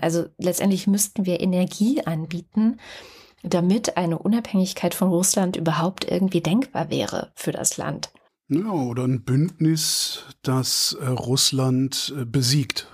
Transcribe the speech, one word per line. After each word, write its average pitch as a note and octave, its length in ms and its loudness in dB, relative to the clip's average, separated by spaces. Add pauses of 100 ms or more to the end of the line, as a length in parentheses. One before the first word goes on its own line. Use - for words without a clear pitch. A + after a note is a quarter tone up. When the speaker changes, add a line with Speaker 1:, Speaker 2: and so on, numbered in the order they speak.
Speaker 1:
Also E3 240 0 (120)
letztendlich F#3 480 0
müssten G3 400 0
wir F3 140 0
Energie F#3 640 2
anbieten, E3+ 720 -2 (640)
damit F3+ 540 2
eine E3 240 -2
Unabhängigkeit F#3+ 760 0
von F#3 140 2
Russland F#3 480 2
überhaupt E3 560 -2
irgendwie F3+ 300 2
denkbar E3 480 0
wäre - 460 -4
für - 180 -6
das - 240 -2
Land. - 340 -8 (380)
Speaker 2:
Ja, F3+ 200 0
oder B2+ 360 -2
ein B2+ 180 0
Bündnis, D#3 1000 0 (180)
das, - 580 0
äh, C3+ 60 -4
Russland, C3 1080 0
äh, C3 100 -4
besiegt, C3 680 0